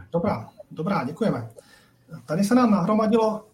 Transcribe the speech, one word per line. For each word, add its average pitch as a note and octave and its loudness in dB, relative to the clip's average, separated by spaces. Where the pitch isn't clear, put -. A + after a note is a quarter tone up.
Dobrá, E3 -4
dobrá, E3 -4
děkujeme. C#3 -4
Tady F3 0
se A3+ 2
nám A#3+ 4
nahromadilo G#3+ 2